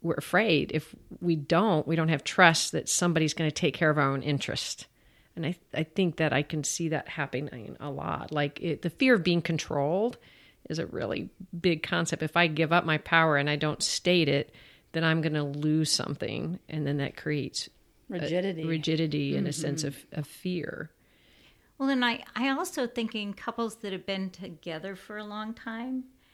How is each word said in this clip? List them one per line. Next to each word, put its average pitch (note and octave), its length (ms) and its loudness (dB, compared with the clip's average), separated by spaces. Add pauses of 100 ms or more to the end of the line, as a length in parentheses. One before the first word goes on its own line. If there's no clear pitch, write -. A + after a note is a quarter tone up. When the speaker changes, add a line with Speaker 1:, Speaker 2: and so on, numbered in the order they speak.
Speaker 1:
we're E3 120 0
afraid. F3+ 600 2
If - 200 -4 (260)
we F3 160 2
don't, E3+ 500 2
we E3 100 2
don't D#3+ 120 2
have D#3 160 0
trust - 480 6
that - 160 -2
somebody's D#3+ 460 2
gonna D#3 160 0
take D3+ 240 0
care D#3+ 160 2
of D3 80 2
our C#3 120 4
own C3+ 120 -2
interest. - 640 -4 (500)
And E3 100 -4
I, F3 80 -2 (180)
I D#3 120 -2
think F3+ 320 0
that D#3+ 160 2
I C#3 100 2
can D3+ 220 -4
see - 260 -2
that D3+ 180 -2
happening C3+ 720 -6
a C#3+ 100 -8
lot. D3 420 -6
Like, D3 280 -2
it, E3+ 220 -4
the E3+ 80 -2
fear C4 240 4
of F3+ 100 4
being E3+ 180 4
controlled E3 760 -2 (500)
is D#3+ 100 -4
a - 80 -4
really - 420 -6 (300)
big E3 240 2
concept. E3+ 400 -2
If D#3 160 -4
I F3 100 6
give D#3 240 2
up E3+ 140 4
my D#3 120 2
power D#3+ 380 4
and C#3+ 140 2
I D3 60 0
don't D3+ 260 -2
state F3 460 4
it, C#3 240 2 (400)
then D#3+ 120 0
I'm D#3+ 180 4
gonna D3+ 220 0
lose D3+ 460 2
something. - 680 -2 (100)
And D3+ 180 -4
then C#3+ 120 0
that C#3 180 -4
creates - 520 -4 (420)
a G3+ 40 -6
Speaker 2:
Rigidity. E3+ 520 -2
Speaker 1:
rigidity D3+ 720 0
and C#3 100 0
a C#3+ 60 -2
sense D#3 320 -4
Speaker 2:
Mm-hmm. - 320 -10
Speaker 1:
of, - 20 -2
of D3 80 -6
fear. - 640 -6 (880)
Speaker 3:
Well, C4+ 100 0
and B3+ 160 2
I, A#3 200 0 (120)
I C4 140 0
also C#4+ 360 -2
think A#3 280 -4
in G3+ 180 -6
couples A3+ 440 -6
that G3+ 160 -8
have F#3 120 -8
been F#3+ 260 -4
together F3 680 -10
for G#3 200 -16
a G#3+ 80 -10
long G#3+ 300 -8
time, B3+ 500 -8 (300)